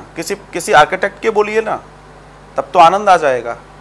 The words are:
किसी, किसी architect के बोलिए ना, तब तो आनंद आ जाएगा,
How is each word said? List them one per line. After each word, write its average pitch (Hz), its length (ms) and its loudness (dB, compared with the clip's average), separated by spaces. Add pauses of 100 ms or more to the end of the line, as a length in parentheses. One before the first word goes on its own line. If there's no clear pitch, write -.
(160)
किसी, 170 180 -8
किसी - 380 -8
architect 185 480 2
के 226 100 -2
बोलिए 208 300 -2
ना, 214 140 -6 (840)
तब - 180 -6
तो 180 40 2
आनंद 190 300 4
आ 185 80 6
जाएगा, 123 400 -2 (240)